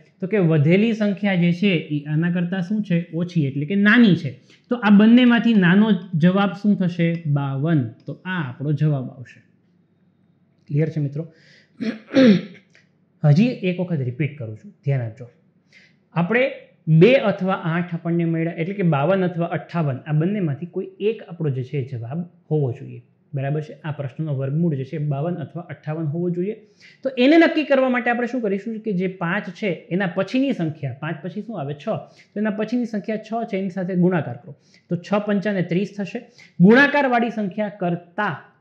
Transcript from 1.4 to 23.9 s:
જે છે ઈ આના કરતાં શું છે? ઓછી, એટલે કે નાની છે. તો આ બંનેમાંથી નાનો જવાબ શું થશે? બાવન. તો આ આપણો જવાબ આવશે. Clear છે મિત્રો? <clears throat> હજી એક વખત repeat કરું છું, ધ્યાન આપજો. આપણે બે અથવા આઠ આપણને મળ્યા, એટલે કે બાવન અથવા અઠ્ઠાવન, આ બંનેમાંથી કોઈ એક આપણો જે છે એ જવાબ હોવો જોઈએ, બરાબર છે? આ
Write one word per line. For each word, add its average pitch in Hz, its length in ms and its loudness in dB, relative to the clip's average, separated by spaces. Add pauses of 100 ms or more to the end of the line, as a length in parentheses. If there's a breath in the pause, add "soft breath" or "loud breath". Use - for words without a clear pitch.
જે 175 120 4
છે 202 200 0 (180)
ઈ 147 160 -4
આના 160 240 0
કરતાં 180 320 -2
શું 208 200 -4
છે? 175 140 -2 (180)
ઓછી, 175 320 -2
એટલે 139 200 -4
કે 190 100 -4
નાની 208 400 6
છે. 131 140 -6 (340 soft breath)
તો - 120 -4
આ 208 140 0
બંનેમાંથી 233 640 8
નાનો 196 340 6 (260)
જવાબ 185 400 4
શું 202 220 2
થશે? 170 320 0 (180)
બાવન. 143 540 0 (220)
તો - 100 -14 (120)
આ 185 180 -6
આપણો 135 300 -6
જવાબ 147 360 0
આવશે. - 320 -20 (1300)
Clear 151 220 0
છે 156 100 -4
મિત્રો? 143 220 -4 (580 soft breath)
<clears throat> - 1400 0
હજી 156 280 6 (120)
એક 180 160 -2
વખત 175 260 -4
repeat 123 320 -4
કરું 110 200 -12
છું, - 140 -20 (100)
ધ્યાન 135 260 -2
આપજો. 113 200 -14 (880 soft breath)
આપણે 180 280 0 (460)
બે 165 320 8
અથવા 190 440 -2
આઠ 175 300 -4
આપણને 170 320 -2
મળ્યા, 165 300 -2
એટલે 175 180 -6
કે 202 100 -4
બાવન 170 440 2
અથવા 170 240 -4
અઠ્ઠાવન, 151 540 -4
આ 151 80 -4
બંનેમાંથી 170 520 -2
કોઈ 190 220 -8 (100)
એક 214 240 -2
આપણો 165 280 -8
જે 127 120 -4
છે 143 160 -8
એ 127 60 -4
જવાબ 120 360 -10 (240)
હોવો 151 280 -2
જોઈએ, 123 280 -14 (320)
બરાબર 143 280 -4
છે? 147 140 -14 (100)
આ 156 80 -6